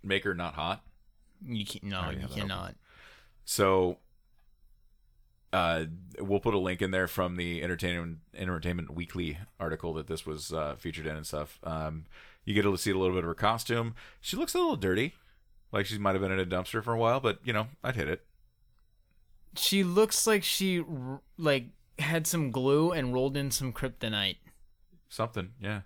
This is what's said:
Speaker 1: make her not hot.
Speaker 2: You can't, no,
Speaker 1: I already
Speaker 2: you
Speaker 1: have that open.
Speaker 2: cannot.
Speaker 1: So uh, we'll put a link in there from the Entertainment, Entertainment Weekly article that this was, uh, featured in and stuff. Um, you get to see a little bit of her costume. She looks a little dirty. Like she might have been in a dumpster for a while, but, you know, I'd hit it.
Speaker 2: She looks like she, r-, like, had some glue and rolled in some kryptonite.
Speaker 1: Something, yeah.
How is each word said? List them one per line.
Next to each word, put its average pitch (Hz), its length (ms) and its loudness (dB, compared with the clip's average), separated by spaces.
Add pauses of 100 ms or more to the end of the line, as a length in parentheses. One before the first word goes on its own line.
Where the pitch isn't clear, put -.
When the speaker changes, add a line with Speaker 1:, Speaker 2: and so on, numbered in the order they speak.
Speaker 1:
make 98 200 2
her 98 100 0
not 85 200 -4
hot. 82 300 -4 (600)
Speaker 2:
You 110 220 -4
can't, - 180 -10
no, 101 140 -4
Speaker 1:
I 90 40 -2
already - 140 -4
Speaker 2:
you - 60 -6
Speaker 1:
have - 80 -8
that 65 60 -8
open. 101 120 -4
Speaker 2:
cannot. 92 260 -6 (680)
Speaker 1:
So 95 540 4 (1500)
uh, 85 340 2 (340)
we'll 98 200 0
put 110 140 2
a 101 40 4
link 92 220 0
in 95 120 0
there 92 160 2
from 90 280 0
the 87 260 -2
Entertainment, 85 560 -4 (180)
Entertainment 87 580 -4
Weekly 85 440 -6 (200)
article 80 360 -4
that 78 120 -6
this 80 180 -6
was, 78 280 -8
uh, 76 260 -2
featured 80 280 -8
in 78 100 -4
and 78 100 -10
stuff. 76 380 -6
Um, 80 400 -4 (400)
you 107 100 -2
get 104 80 6
to 98 140 4
see 101 160 0
a 92 40 4
little 92 180 4
bit 90 100 2
of 85 40 -2
her 82 60 -2
costume. 113 600 0 (260)
She - 160 -6
looks 311 180 -2
a 349 40 2
little 330 180 2
dirty. 104 380 0 (580)
Like 101 140 0
she 107 120 -6
might 101 140 2
have 95 100 2
been 95 100 0
in 95 80 0
a 92 60 2
dumpster 92 380 -2
for 117 100 -2
a 113 40 0
while, 117 220 4
but, 110 240 0
you 120 80 -2
know, 107 140 0 (160)
I'd 123 140 -2
hit 73 120 -2
it. - 160 -4 (1300)
Speaker 2:
She 196 260 4
looks 190 440 4
like 214 180 4
she, 190 360 2
r-, 135 400 -6 (160)
like, 139 300 2 (320)
had 156 280 0
some 156 260 0
glue 143 400 6
and 131 200 0
rolled 135 240 2
in 139 140 -2
some 131 220 -2
kryptonite. 110 640 -2 (720)
Speaker 1:
Something, 107 420 -4 (100)
yeah. 104 260 -4